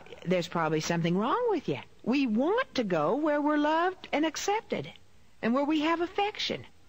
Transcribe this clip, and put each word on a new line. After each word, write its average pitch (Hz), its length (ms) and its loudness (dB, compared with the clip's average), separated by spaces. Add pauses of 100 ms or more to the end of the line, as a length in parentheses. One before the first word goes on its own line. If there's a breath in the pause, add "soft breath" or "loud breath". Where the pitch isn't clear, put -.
(260)
there's 175 240 0
probably 160 320 0
something 170 360 0
wrong 277 320 0
with 359 200 -2
you. 131 100 -2 (240)
We 269 240 2
want 311 480 0
to 254 80 0
go 175 320 2
where 294 240 2
we're 302 160 2
loved 320 560 0
and 294 140 2
accepted - 680 -4 (500)
and 226 120 2
where 277 100 2
we 302 160 2
have 330 220 0
affection. 403 640 -4 (240)